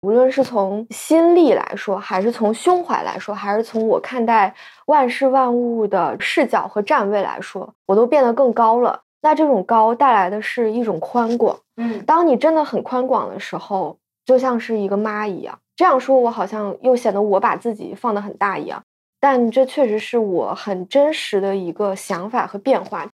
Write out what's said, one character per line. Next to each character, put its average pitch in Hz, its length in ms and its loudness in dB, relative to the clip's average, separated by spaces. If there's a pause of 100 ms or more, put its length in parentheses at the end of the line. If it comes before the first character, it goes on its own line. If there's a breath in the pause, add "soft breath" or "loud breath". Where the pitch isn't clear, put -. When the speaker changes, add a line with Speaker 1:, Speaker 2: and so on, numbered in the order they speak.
Speaker 1:
无 190 60 -4
论 254 220 4
是 262 120 0
从 214 460 -2
心 330 460 4
力 311 180 6
来 - 220 -2
说， 202 200 -6
还 196 240 -4
是 214 120 0
从 226 200 0
胸 349 320 0
怀 - 200 -4
来 - 160 -6
说， 208 160 -10
还 202 200 -4
是 220 60 0
从 226 260 -2
我 214 120 2
看 247 260 -4
待 220 300 2 (320 loud breath)
万 285 200 4
事 254 200 0
万 254 280 2
物 233 300 0
的 185 340 -2
视 - 240 0
角 220 240 0
和 - 140 -4
站 226 300 0
位 208 100 0
来 - 180 -6
说， - 320 -12 (140)
我 196 100 2
都 233 120 4
变 285 160 4
得 233 100 2
更 254 180 2
高 226 280 2
了。 240 220 0 (200)
那 302 140 4
这 311 100 2
种 240 180 2
高 214 300 2
带 254 180 4
来 196 160 4
的 208 140 -4
是 220 300 -2
一 240 120 -2
种 190 160 -2
宽 233 380 -2
广。 240 180 2 (220)
Speaker 2:
嗯。 226 260 -6
Speaker 1:
当 330 220 4
你 285 100 4
真 320 200 2
的 302 100 2
很 220 160 -6
宽 254 240 -4
广 214 240 -2
的 95 100 -12
时 - 160 -12
候， 185 400 -6 (300)
就 254 140 4
像 247 200 -2
是 226 200 -4
一 202 80 -2
个 196 100 -2
妈 214 300 -4
一 185 140 -8
样。 - 180 -14 (160)
这 - 100 2
样 294 140 4
说， 262 200 2
我 240 120 2
好 214 160 -4
像 208 340 -6
又 254 140 2
显 240 180 0
得 202 80 0
我 202 180 2
把 226 160 0
自 214 200 -6
己 90 180 -12
放 220 220 -4
得 202 40 -4
很 202 180 -12
大 196 200 -2
一 151 80 -8
样， - 160 -12 (380)
但 247 320 2
这 254 120 4
确 262 240 0
实 214 120 -2
是 208 180 -6
我 180 380 -2
很 185 320 -8
真 285 260 4
实 208 260 -4
的 196 160 -2
一 185 160 -6
个 196 240 -2
想 190 320 -10
法 226 200 -4
和 202 100 -12
变 277 260 0
化。 175 240 -10 (100)